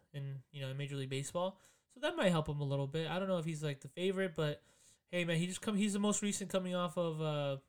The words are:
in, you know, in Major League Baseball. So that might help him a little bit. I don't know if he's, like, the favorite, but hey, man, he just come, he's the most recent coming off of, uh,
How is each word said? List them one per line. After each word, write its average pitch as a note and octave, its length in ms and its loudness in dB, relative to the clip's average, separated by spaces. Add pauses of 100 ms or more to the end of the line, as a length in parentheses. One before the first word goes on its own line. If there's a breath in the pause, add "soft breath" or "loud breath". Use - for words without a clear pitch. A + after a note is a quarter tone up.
(140)
in, C#3 260 -6 (120)
you C#3+ 100 -8
know, C3+ 80 -4
in C3+ 80 -6
Major C#3+ 180 -4
League C3+ 140 -4
Baseball. F3 500 -2 (340)
So B3+ 80 -14
that E4+ 160 0
might A#3+ 120 6
help D#3+ 200 4
him D3 100 -2
a D3 60 0
little C#3 220 0
bit. D#3+ 220 -2
I E3+ 100 0
don't G3 100 -2
know F#3 80 4
if D#3+ 80 0
he's, D#3 180 -4
like, D3 160 -2
the - 80 -16
favorite, F#3 480 0
but D3+ 260 0 (500)
hey, F3+ 120 2
man, E3+ 140 2
he F3 100 2
just F#3 140 -6
come, G#3+ 160 0
he's G3+ 160 4
the G#3 60 0
most G#3 220 2
recent G3+ 280 0
coming F#3 260 0
off F3 220 0
of, E3 240 0
uh, D3 340 0 (140)